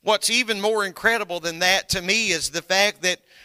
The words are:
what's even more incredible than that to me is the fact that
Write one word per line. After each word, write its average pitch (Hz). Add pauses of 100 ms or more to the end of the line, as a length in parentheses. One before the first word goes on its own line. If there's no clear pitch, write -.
what's 208
even 220
more 214
incredible 196
than 165
that 185
to 185
me 202
is 151
the 160
fact 196
that 175 (240)